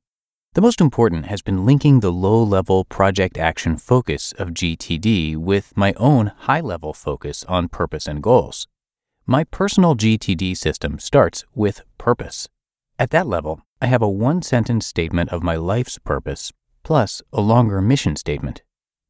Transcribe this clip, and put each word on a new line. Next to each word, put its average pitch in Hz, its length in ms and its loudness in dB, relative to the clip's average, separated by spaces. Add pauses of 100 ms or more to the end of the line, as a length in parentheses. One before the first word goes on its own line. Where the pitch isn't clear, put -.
(560)
The 170 60 4
most 233 200 4
important 110 460 2
has 101 140 -6
been 95 240 -2
linking 135 360 6
the 95 100 0
low-level 95 720 2
project 95 540 0
action 80 400 -2
focus - 560 -2
of 87 200 -8
G 82 220 -4
T - 220 -6
D 80 400 0
with 95 400 -2
my 101 160 2
own 135 420 2
high-level 98 600 -4
focus - 500 -8
on 87 240 -2
purpose - 380 -6
and 76 140 -8
goals. 110 460 0 (580)
My 139 200 0
personal - 500 2
G 110 220 2
T 98 180 -2
D 92 180 -4
system 76 460 -4
starts - 460 2 (100)
with 104 240 -2 (180)
purpose. - 520 -4 (500)
At 131 120 -2
that 170 140 2
level, 80 360 -4 (220)
I 120 40 0
have 123 160 2
a 104 40 2
one-sentence 117 760 0
statement 85 460 -2
of 85 100 -4
my 85 140 -2
life's 87 420 -4
purpose, - 560 -6 (300)
plus 135 400 -2 (100)
a 110 80 0
longer 107 400 2
mission 104 340 0
statement. 71 460 -6 (480)